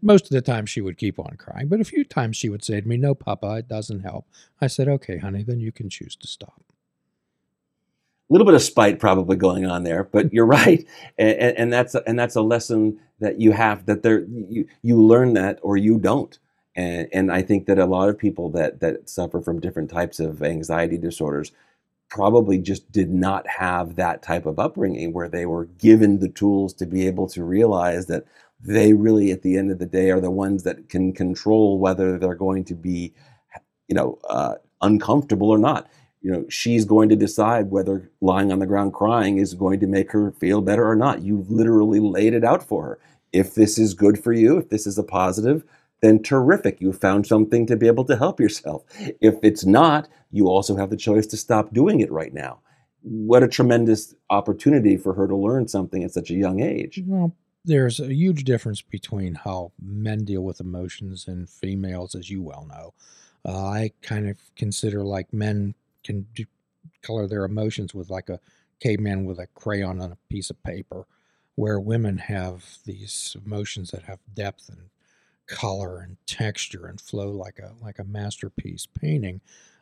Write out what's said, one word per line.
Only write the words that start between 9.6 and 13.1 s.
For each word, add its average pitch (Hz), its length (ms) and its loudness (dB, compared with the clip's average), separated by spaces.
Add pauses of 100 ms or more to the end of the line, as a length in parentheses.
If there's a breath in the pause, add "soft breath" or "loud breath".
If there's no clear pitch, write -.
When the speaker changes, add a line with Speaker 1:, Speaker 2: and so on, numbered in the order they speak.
Speaker 2:
on 87 180 -4
there, 87 200 -2
but 104 300 0
you're 117 120 4
<laughs> - 0 -
right. 143 400 6 (320 loud breath)
And, 110 200 4
and, 123 200 0
and 117 160 0
that's 123 220 0
a, - 120 -2
and 117 100 -2
that's 120 180 -2
a 117 60 2
lesson 110 580 0 (200 loud breath)